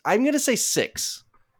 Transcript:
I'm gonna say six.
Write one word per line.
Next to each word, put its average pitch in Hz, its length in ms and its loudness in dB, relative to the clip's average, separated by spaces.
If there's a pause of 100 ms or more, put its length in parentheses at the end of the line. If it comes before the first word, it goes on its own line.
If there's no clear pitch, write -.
I'm 220 180 2
gonna 294 140 2
say 277 180 0
six. - 680 -4 (360)